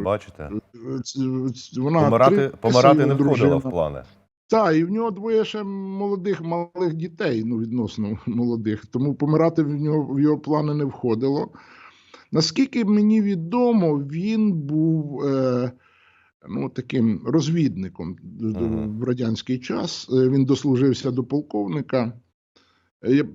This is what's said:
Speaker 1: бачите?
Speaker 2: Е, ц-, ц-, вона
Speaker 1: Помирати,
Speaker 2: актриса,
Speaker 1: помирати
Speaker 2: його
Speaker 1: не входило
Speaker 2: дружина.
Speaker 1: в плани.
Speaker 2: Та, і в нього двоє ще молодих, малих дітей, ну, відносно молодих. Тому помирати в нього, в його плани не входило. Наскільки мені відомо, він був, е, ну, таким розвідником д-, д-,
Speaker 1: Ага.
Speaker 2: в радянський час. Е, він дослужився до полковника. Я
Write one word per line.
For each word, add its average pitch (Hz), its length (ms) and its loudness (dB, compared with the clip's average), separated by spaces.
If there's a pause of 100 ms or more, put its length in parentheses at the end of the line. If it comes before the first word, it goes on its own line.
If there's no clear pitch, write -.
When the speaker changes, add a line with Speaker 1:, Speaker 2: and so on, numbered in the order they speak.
Speaker 1:
бачите? 98 400 -4
Speaker 2:
Е, 117 600 -8
ц-, - 160 -8 (360)
ц-, - 260 -10
вона 156 220 2
Speaker 1:
Помирати, 131 320 6
Speaker 2:
актриса, 135 220 0
Speaker 1:
помирати 127 400 6
Speaker 2:
його 147 100 4
Speaker 1:
не 139 60 2
входило 139 220 2
Speaker 2:
дружина. 95 220 4
Speaker 1:
в - 120 -2
плани. 76 340 -2 (460)
Speaker 2:
Та, 214 220 4
і 160 120 4
в 175 80 -2
нього 226 200 -2
двоє 214 340 0
ще 214 180 -8
молодих, 196 760 -4
малих 170 520 -4
дітей, 160 520 -4
ну, 117 140 -4
відносно 110 680 -4
молодих. 117 600 -2
Тому 135 300 -2
помирати 160 480 2
в 143 60 -2
нього, 147 440 -2
в 139 60 0
його 151 200 2
плани 151 340 -2
не 147 120 -2
входило. 131 680 -2 (800)
Наскільки 240 540 0
мені 214 360 4
відомо, 196 800 2
він 196 540 0
був, 151 720 -2
е, 127 460 0 (800)
ну, 131 200 -4
таким 120 560 0
розвідником 123 1000 -2
д-, 98 280 -8
д-, 107 140 -6
Speaker 1:
Ага. 110 220 -4
Speaker 2:
в 107 160 -8
радянський 123 560 -4
час. - 520 -8
Е, 127 180 4
він 135 160 4
дослужився 131 680 2
до 123 120 -2
полковника. 147 880 -2 (880)
Я 135 320 4